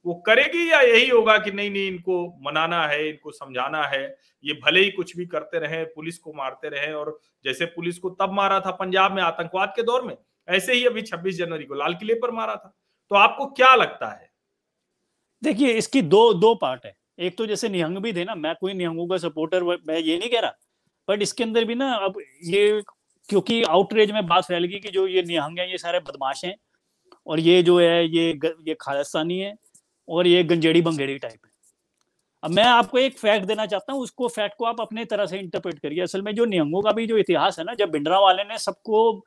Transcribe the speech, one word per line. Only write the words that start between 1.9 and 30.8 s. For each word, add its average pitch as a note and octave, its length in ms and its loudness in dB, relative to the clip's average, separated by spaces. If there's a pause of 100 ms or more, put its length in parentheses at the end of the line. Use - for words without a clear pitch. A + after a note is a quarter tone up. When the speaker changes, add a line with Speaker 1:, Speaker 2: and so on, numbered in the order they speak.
Speaker 1:
मनाना D#3+ 440 -2
है, D3 220 -2
इनको D3+ 220 -14
समझाना C#3 540 -6
है, C3+ 320 -6 (280)
ये D3 80 -4
भले D3 280 2
ही G3+ 100 4
कुछ F3 260 -8
भी F3 100 -8
करते D#3+ 320 -6
रहें, D#3+ 280 -6
पुलिस D#3+ 320 -12
को D#3 140 -18
मारते C#3+ 360 -10
रहें, C#3+ 240 -6
और D3+ 280 -10 (240)
जैसे C3+ 200 -4
पुलिस E3+ 340 -6
को F#3 120 -8
तब F#3+ 220 -4
मारा G3 280 0
था F#3+ 100 -4
पंजाब F#3+ 420 0
में F#3+ 100 -2
आतंकवाद F3 540 -2
के A#3 60 0
दौर B3 200 0
में, F#3+ 140 -12 (320)
ऐसे F#3+ 240 0
ही B3 140 2
अभी G#3+ 160 0
छब्बीस F#3 340 -6
जनवरी E3 280 -6
को C#3 100 -12
लाल D3 200 -4
किले G#3+ 200 -4
पर A#3 160 -2
मारा A3 260 -6
था। - 180 -20 (360)
तो G3+ 60 4
आपको A3 300 4
क्या B3+ 280 6
लगता C#3+ 380 0
है? - 200 -20 (1120)
Speaker 2:
देखिए, B3+ 280 2
इसकी G3+ 300 0
दो, G3+ 320 6
दो G#3+ 200 4
पार्ट B2+ 320 -6
है। G2 100 -20 (220)
एक F3 200 -6
तो A3+ 80 -4
जैसे G#3+ 220 -4
निहंग F3+ 300 -2
भी A3 140 -4
थे F3 120 -4
ना, G#3+ 100 -8
मैं D#3+ 260 -4
कोई F#3+ 140 -6
निहंगों E3+ 320 -4
का F#3 100 -2
सपोर्टर E3 460 -2
व-, F3 240 -2
मैं D#3 120 -2
ये E3 200 0
नहीं A3+ 120 -6
कह A#3 100 0
रहा, E3 140 -4 (560)
but G#3 120 -2
इसके G#3+ 220 -4
अंदर A3+ 200 0
भी A3 100 -4
ना B3+ 200 -2
अब G3 200 -2 (300)
ये, G#3 380 2 (460)
क्योंकि A3 340 0
आउटरीच G3+ 480 4
में G#3 160 -2
बात F3 180 4
फैल F3 200 -2
गई F#3 140 -6
कि G3 100 -14
जो F#3+ 180 0
ये F#3 160 0
निहंग E3+ 360 -4
हैं, F3+ 100 -6
ये F#3 100 -8
सारे E3+ 220 -4
बदमाश C#3 440 -8
हैं, F3+ 120 -8 (720)
और D#3+ 140 -2
ये F3 220 6
जो F3 180 6
है, E3+ 280 4
ये E3 240 0
ग-, D#3+ 360 -6
ये D#3 120 -4
खालिस्तानी D#3 580 -4
है, G3+ 180 -10 (520)
और E3+ 180 0
ये F3 180 6
गंजेड़ी D#3+ 380 4